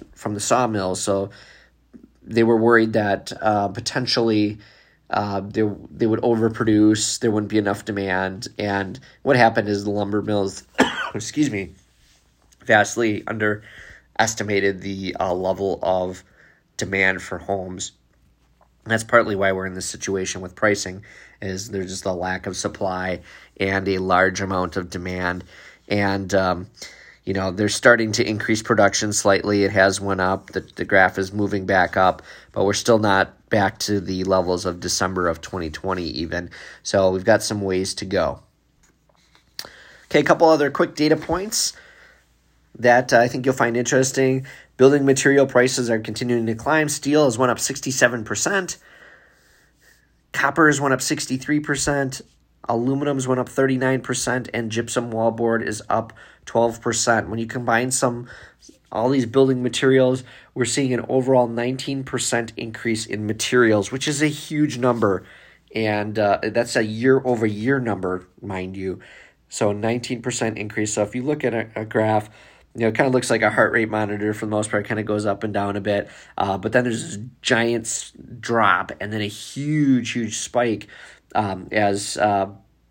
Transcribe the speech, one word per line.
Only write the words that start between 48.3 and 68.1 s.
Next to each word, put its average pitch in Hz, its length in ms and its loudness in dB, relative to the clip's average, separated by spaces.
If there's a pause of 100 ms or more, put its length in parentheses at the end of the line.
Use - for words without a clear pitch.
Copper 143 340 2
has 143 160 4
went 135 140 2
up 127 60 -2
sixty-three 143 580 -2
percent. 143 640 -2 (460)
Aluminum's 135 600 -2
went 127 120 0
up 123 100 -4
thirty-nine 131 520 0
percent, 123 500 -4
and 113 200 -4
gypsum 117 400 -4
wallboard 113 520 0
is - 260 -6
up 110 240 -2 (320)
twelve 117 360 0
percent. 113 480 0
When 113 100 -6
you 117 60 -4
combine 120 460 -2
some, 120 360 -2 (640)
all 113 180 0
these 135 160 2
building 131 380 4
materials, 131 600 4 (300)
we're 123 120 -2
seeing 127 280 0
an 120 160 -2
overall 127 380 4
nineteen 131 560 -4
percent 120 540 -4
increase 110 480 -4
in 107 200 -6
materials, 110 680 2
which 135 160 -6
is 147 140 -2
a 156 60 2
huge 151 500 -2
number. 113 460 2 (520)
And, 107 420 -2
uh, 101 240 2
that's 117 340 -2
a 120 80 2
year-over-year 120 960 0
number, 92 480 -4 (140)